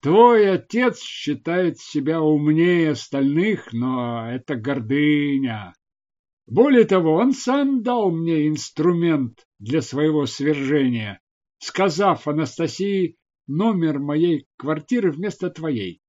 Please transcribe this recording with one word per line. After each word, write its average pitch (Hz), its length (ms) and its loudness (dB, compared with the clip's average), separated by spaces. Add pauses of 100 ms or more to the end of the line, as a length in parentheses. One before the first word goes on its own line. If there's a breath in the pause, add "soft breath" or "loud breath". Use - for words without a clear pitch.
Твой 208 480 6
отец 233 480 -2
считает 165 760 -4
себя 156 420 -4
умнее 156 720 2
остальных, 143 800 -2
но 120 580 -4
это 127 240 -8
гордыня. 135 1200 -2 (720)
Более 233 380 4
того, 175 300 2
он 247 180 4
сам 269 500 0
дал 226 280 0
мне 165 380 0
инструмент 160 1000 -2 (120)
для 123 220 -2
своего 147 460 0
свержения, 135 960 -2 (340)
сказав 180 720 -2
Анастасии 165 880 -4 (300)
номер 165 520 -2
моей 151 480 0 (120)
квартиры 156 520 -2
вместо 180 380 -6
твоей. 135 600 -6